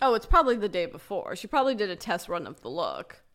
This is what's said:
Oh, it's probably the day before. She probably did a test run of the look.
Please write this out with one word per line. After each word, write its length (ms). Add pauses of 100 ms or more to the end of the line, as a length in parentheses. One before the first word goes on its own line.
Oh, 120
it's 100
probably 300
the 120
day 200
before. 480
She 100
probably 300
did 160
a 40
test 320
run 200
of 140
the 80
look. 520 (140)